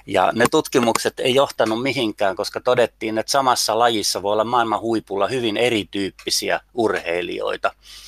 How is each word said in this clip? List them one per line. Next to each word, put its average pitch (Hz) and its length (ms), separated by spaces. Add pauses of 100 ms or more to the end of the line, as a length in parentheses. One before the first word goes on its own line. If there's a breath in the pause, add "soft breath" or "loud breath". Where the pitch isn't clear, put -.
Ja 95 280
ne 110 160
tutkimukset 120 720
ei 127 140
johtanut 120 480
mihinkään, 107 540
koska - 240
todettiin, 110 580
että - 140
samassa 123 460
lajissa 113 440
voi 101 100
olla 107 120
maailman 113 360
huipulla 101 460
hyvin 117 300
erityyppisiä 101 1040 (140)
urheilijoita. 95 960 (380 loud breath)